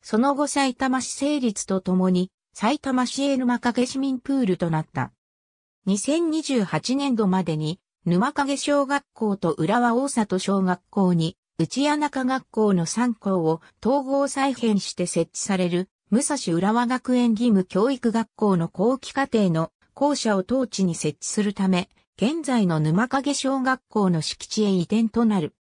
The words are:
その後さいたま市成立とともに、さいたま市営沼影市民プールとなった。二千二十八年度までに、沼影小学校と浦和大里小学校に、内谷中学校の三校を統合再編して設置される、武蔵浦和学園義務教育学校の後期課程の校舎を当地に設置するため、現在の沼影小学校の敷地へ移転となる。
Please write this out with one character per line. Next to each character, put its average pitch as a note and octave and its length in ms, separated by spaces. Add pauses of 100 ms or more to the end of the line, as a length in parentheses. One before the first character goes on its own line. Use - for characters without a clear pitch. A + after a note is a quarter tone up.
そ G#3+ 120
の C4+ 180
後 C#4+ 120
さ C#4 180
い B3+ 100
た C4+ 140
ま C4 100
市 - 140
成 D4 260
立 A#3+ 260
と F#3+ 140
と F#3 160
も F#3 140
に、 F#3 200 (240)
さ G#3 180
い D4 60
た C4+ 140
ま B3+ 140
市 C4+ 180
営 C#4 140
沼 B3 220
影 B3 260
市 C4+ 140
民 C4+ 200
プ - 140
ー C4 120
ル F#3 120
と F3 120
な D#3+ 120
っ - 120
た。 B2+ 200 (720)
二 G3 120
千 D#4+ 320
二 D#4 120
十 B3 240
八 G3 320
年 C#4 180
度 G#3+ 100
ま F#3 180
で E3 120
に、 D#3 240 (260)
沼 F#3+ 280
影 C#4 240
小 C#4+ 280
学 C#4 280
校 G3+ 240
と E3 160
浦 F#3+ 260
和 A#3+ 160
大 C4+ 140
里 G#3 300
小 G3 220
学 F3+ 280
校 F#3 240
に、 E3 240 (200)
内 B3 280
谷 D4 160
中 C#4 240
学 B3+ 240
校 G#3+ 240
の E3+ 120
三 A#3 280
校 F#3+ 320
を D#3+ 160 (200)
統 C4+ 220
合 C#4 240
再 C#4 260
編 A3 280
し - 120
て F3+ 120
設 E3 240
置 - 100
さ G3 160
れ F#3 140
る、 F3+ 180 (240)
武 G#3+ 100
蔵 C4+ 320
浦 F#3+ 200
和 A#3+ 120
学 B3 300
園 A#3+ 160
義 G#3+ 120
務 G#3 200
教 G3+ 260
育 B3 220
学 A3 240
校 G3+ 220
の E3 100
後 A#3+ 300
期 - 160
課 C4+ 140
程 G#3 220
の D#3+ 220 (220)
校 C#4+ 220
舎 A3 200
を F#3+ 80
当 B3+ 240
地 - 160
に E3+ 120
設 D3+ 200
置 - 120
す - 140
る G3+ 120
た F#3+ 160
め、 F#3 180 (300)
現 D#4 280
在 A#3+ 220
の D#3+ 140
沼 E3+ 260
影 C4+ 260
小 C4+ 280
学 C4 260
校 G3+ 220
の E3 120
敷 - 280
地 G#3+ 160
へ G3+ 40
移 F#3 120
転 A3 260
と A3+ 160
な G#3+ 160
る。 D3+ 160 (140)